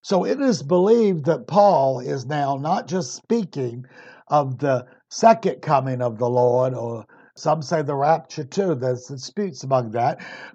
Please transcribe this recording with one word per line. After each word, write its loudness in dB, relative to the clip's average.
So 0
it -2
is 0
believed 4
that 0
Paul 4
is -6
now -2
not -4
just -4
speaking -4
of 0
the 0
second 2
coming 0
of -4
the 0
Lord, 2
or -8
some -2
say -2
the -2
rapture 0
too. -2
There's -4
disputes -8
among -2
that. -2